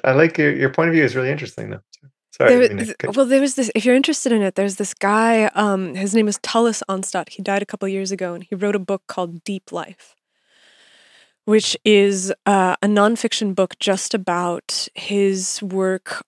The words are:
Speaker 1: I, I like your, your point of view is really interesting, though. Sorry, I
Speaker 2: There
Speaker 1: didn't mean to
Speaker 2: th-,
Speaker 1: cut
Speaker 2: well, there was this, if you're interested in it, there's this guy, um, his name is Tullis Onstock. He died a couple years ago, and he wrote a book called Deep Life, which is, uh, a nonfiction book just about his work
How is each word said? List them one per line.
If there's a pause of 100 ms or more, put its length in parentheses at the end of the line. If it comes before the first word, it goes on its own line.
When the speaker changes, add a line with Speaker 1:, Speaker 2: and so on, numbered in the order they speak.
Speaker 1:
I,
I
like
your,
your
point
of
view
is
really
interesting,
though. (520)
Sorry,
I
Speaker 2:
There
Speaker 1:
didn't
mean
to
Speaker 2:
th-,
Speaker 1:
cut
Speaker 2:
well,
there
was
this,
if
you're
interested
in
it,
there's
this
guy, (100)
um,
his
name
is
Tullis
Onstock.
He
died
a
couple
years
ago,
and
he
wrote
a
book
called
Deep
Life, (1300)
which
is, (140)
uh,
a
nonfiction
book
just
about
his
work